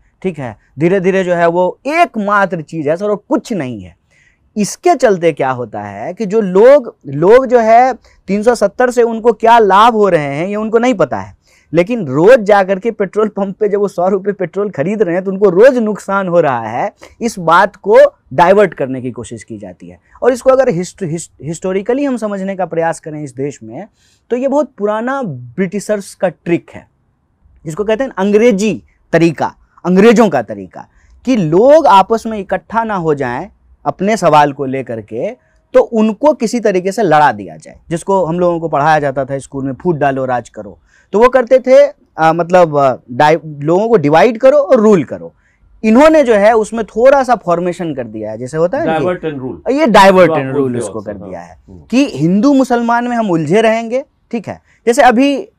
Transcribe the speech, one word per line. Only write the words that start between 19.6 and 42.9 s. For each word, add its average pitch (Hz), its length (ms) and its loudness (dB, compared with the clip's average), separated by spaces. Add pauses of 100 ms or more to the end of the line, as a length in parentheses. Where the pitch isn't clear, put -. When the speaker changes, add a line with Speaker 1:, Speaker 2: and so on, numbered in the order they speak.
Speaker 1:
है, 87 100 -20 (240)
और 247 100 2
इसको 262 180 0
अगर 262 180 2
हिस्ट-, 180 340 -6
हिस्ट-, 165 400 -8
हिस्टोरिकली 190 640 -4
हम 262 120 -4
समझने 196 400 -8
का 180 100 -4
प्रयास 165 340 -4
करें 151 220 -12
इस 131 120 -14
देश 135 280 -8
में, 123 240 -16 (440)
तो 240 60 -2
ये 262 120 -4
बहुत 277 300 -2
पुराना 226 440 -4
ब्रिटिशर्स 185 920 -8
का 190 140 -4
ट्रिक - 460 -4
है, - 140 -20 (760)
जिसको 165 200 -8
कहते 220 200 -2
हैं 262 140 -8
अंग्रेजी 202 640 0 (300)
तरीका, 165 420 0 (300)
अंग्रेजों 202 440 4
का 135 140 -2
तरीका, 101 460 -16 (360)
कि 247 120 0
लोग 220 500 4
आपस 196 400 2
में 220 120 -8
इकट्ठा 196 460 -6
ना 214 100 -6
हो 160 200 -2
जाएं 135 360 -6 (360)
अपने 196 300 -2
सवाल 147 360 4
को 139 120 -10
लेकर 127 360 -8
के, 107 300 -10 (440)
तो 254 60 6
उनको 220 520 0
किसी 233 280 -4
तरीके 190 320 -2
से 233 100 -4
लड़ा 151 300 2
दिया 90 240 -14
जाए, - 200 -20 (140)
जिसको 180 340 -2
हम 170 160 -4
लोगों 175 200 0
को 160 80 -6
पढ़ाया 156 300 2
जाता 139 260 -4
था 139 140 -8
स्कूल 135 260 -10
में, 139 80 -6
फूट 165 240 -4
डालो 135 280 -2
राज 123 240 -6
करो। 101 300 -18 (340)
तो 196 60 0
वो 240 100 4
करते 254 300 2
थे, 262 240 4
अ, 160 500 -2
मतलब, 170 460 2
अ, 131 180 2 (160)